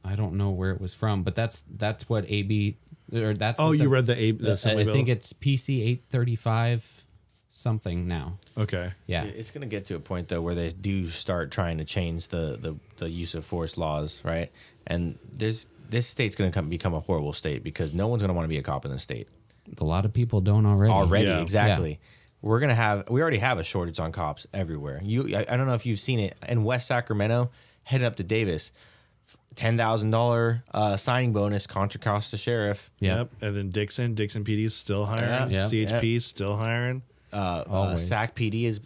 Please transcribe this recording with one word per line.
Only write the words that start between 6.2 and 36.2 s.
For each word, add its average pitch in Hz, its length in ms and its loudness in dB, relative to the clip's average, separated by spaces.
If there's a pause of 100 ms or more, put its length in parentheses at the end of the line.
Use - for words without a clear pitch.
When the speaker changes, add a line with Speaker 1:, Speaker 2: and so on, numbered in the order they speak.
Speaker 1:
something 92 540 -2
now. 85 280 -4 (220)
Speaker 2:
Okay. 92 360 -2 (140)
Speaker 1:
Yeah. 85 180 -2
Speaker 3:
It's 104 260 -8
gonna 143 160 -10
get 104 200 -6
to 90 100 -6
a - 40 -6
point, 87 280 -6
though, 85 120 -2
where 85 140 -2
they 85 160 -2
do 95 380 -2
start 82 420 -2
trying 85 280 -2
to 78 60 -4
change 82 440 -4
the, 80 320 -4
the, 78 160 -6 (220)
the 82 120 -4
use 85 240 -6
of 80 100 -6
force 82 320 -4
laws, 76 480 -2
right? 82 260 -2 (360)
And 85 320 -2 (120)
there's, 110 360 -4 (220)
this 117 180 0
state's 113 300 0
gonna 92 160 2
come, 85 160 0
become 85 260 -2
a 78 60 -2
horrible 76 320 -2
state 73 320 -4
because 78 280 -4
no 95 140 0
one's 117 160 0
gonna 92 120 2
wanna 82 140 0
be 78 100 -2
a 69 40 -4
cop 69 220 -4
in 69 80 -6
this 65 100 -6
state. 58 260 -8 (500)
Speaker 1:
A 80 60 -2
lot 87 200 2
of 110 80 0
people 117 280 2
don't 104 240 6
already. 104 280 8
Speaker 3:
Already, 98 340 6
Speaker 2:
Yeah. 90 140 2
Speaker 3:
exactly. 92 500 4
Speaker 1:
Yeah. 76 60 -6 (460)
Speaker 3:
We're 110 180 2
gonna 139 160 4
have, 107 340 2
we 123 100 4
already 156 180 2
have 120 200 2
a 80 60 -4
shortage 87 340 -2
on 82 140 -2
cops 76 420 -6
everywhere. 76 480 -4
You, 110 340 0
I, 107 120 0
I 123 80 0
don't 131 100 2
know 127 80 2
if 113 100 -2
you've 113 160 -2
seen 123 200 0
it 98 160 -2 (120)
in 117 140 2
West 123 240 0
Sacramento, 120 640 0 (320)
headed 131 240 0
up 107 100 0
to 95 60 -6
Davis, 92 480 -2 (580)
f-, - 80 -20 (200)
ten 113 200 2
thousand 110 360 2
dollar, 117 500 2 (100)
uh, 104 240 2
signing 123 360 2
bonus, 104 340 2
Contra 101 340 -2
Costa 104 360 -2
Sheriff. 104 540 -2 (100)
Speaker 1:
Yeah. 95 160 2
Speaker 2:
Yep. 117 140 -2 (120)
And 104 140 -2
then 98 140 -4
Dixon, 107 440 -2
Dixon 104 300 -2
P 107 120 0
D 107 80 0
is 110 120 -2
still 101 300 -2
hiring. 117 440 0
Speaker 3:
Yeah. 95 120 2
Speaker 1:
Yeah. 101 40 2
Speaker 2:
C 110 200 2
H 113 140 0
P 110 120 2
Speaker 3:
Yeah. 117 40 2
Speaker 2:
is 117 80 0